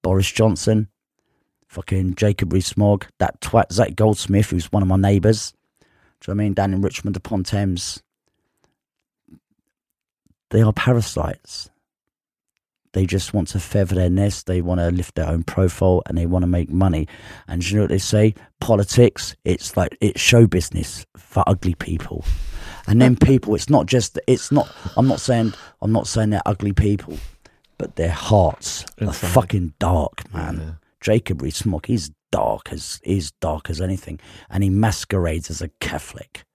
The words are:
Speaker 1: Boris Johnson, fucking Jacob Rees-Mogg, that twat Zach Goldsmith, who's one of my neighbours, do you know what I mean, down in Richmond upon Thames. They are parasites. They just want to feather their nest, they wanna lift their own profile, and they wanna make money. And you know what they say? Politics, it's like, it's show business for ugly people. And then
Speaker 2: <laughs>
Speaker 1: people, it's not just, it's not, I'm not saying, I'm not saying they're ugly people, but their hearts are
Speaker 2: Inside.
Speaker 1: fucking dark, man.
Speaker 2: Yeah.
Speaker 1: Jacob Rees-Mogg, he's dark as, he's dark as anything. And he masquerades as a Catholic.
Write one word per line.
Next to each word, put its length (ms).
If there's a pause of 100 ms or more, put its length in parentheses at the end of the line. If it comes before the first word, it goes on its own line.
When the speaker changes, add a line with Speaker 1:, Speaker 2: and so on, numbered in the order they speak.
Speaker 1:
Boris 300
Johnson, 560 (800)
fucking 480
Jacob 380
Rees-Mogg, 520 (140)
that 220
twat 320
Zach 240
Goldsmith, 540
who's 200
one 100
of 60
my 80
neighbours, 560 (720)
do 100
you 20
know 40
what 40
I 40
mean, 80
down 200
in 80
Richmond 360
upon 260
Thames. 580 (2500)
They 100
are 100
parasites. 1000 (1200)
They 120
just 260
want 180
to 100
feather 340
their 160
nest, 380
they 140
wanna 280
lift 240
their 140
own 160
profile, 640
and 100
they 80
wanna 220
make 240
money. 360 (400)
And 220
you 60
know 80
what 80
they 80
say? 340 (260)
Politics, 760 (100)
it's 320
like, 240
it's 180
show 280
business 580 (100)
for 300
ugly 300
people. 500 (600)
And 120
then 160
Speaker 2:
<laughs> 140
Speaker 1:
people, 240
it's 160
not 160
just, 400
it's 260
not, 220 (220)
I'm 120
not 120
saying, 340 (260)
I'm 120
not 160
saying 240
they're 160
ugly 260
people, 460 (580)
but 200
their 120
hearts 720 (160)
are 80
Speaker 2:
Inside. 240
Speaker 1:
fucking 460
dark, 560
man. 240
Speaker 2:
Yeah. 140 (280)
Speaker 1:
Jacob 440
Rees-Mogg, 420
he's 240 (220)
dark 420
as, 300
he's 280
dark 380
as 100
anything. 400 (300)
And 140
he 80
masquerades 800
as 100
a 60 (140)
Catholic. 720